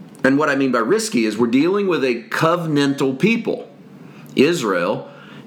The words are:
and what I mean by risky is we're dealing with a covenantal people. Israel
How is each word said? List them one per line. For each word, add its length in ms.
and 140
what 120
I 60
mean 160
by 80
risky 440
is 140
we're 80
dealing 400
with 160
a 220
covenantal 920
people. 520
Israel 760